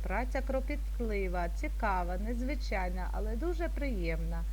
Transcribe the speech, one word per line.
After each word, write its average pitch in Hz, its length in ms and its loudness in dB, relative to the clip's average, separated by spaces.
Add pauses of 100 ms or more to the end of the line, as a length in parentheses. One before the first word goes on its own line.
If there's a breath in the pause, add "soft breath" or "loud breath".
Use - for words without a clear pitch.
праця 247 380 0
кропітлива, 214 1080 0
цікава, 185 680 0
незвичайна, 214 960 0
але 214 240 0
дуже 339 340 0
приємна. 170 840 0